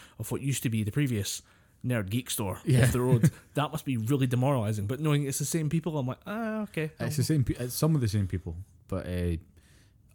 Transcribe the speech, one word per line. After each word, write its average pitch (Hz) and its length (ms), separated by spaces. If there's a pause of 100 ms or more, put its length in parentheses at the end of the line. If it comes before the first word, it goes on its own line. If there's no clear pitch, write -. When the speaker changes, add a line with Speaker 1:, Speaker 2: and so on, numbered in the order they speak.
(180)
Speaker 1:
of 110 120
what 113 120
used 135 220
to 120 60
be 110 120
the 104 100
previous 123 500 (420)
Nerd 110 260
Geek 123 200
store 101 340
Speaker 2:
Yeah. 131 200
Speaker 1:
off 120 80
the 123 80
Speaker 2:
<laughs> 123 80
Speaker 1:
road. 127 220 (240)
That 147 180
must 151 120
be 131 120
really 131 300
demoralising. 123 600
But 131 140
knowing 147 240
it's 135 140
the 147 60
same 156 260
people, 160 280
I'm 127 80
like, 127 200
"Ah, 214 360
okay." 156 280 (100)
Speaker 2:
It's - 160
the 127 80
same 151 200
pe-, 117 100
it's 123 200
some 160 200
of 143 60
the 117 80
same 98 180
people, 85 300 (320)
but, 92 180
uh, 87 300 (800)